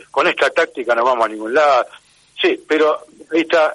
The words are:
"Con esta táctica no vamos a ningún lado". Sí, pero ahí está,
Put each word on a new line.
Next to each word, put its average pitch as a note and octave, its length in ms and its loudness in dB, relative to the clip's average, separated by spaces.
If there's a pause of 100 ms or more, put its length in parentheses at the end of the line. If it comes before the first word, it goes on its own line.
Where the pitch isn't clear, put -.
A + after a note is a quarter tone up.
(120)
"Con D3+ 160 0
esta C#3+ 240 -2
táctica C#3 440 -2
no A#2 80 0
vamos B2 220 0
a G#2+ 40 -2
ningún A2 240 -8
lado". C#3+ 320 2 (540)
Sí, E3 280 -2
pero D3+ 320 0 (340)
ahí E3 80 2
está, D#3 340 0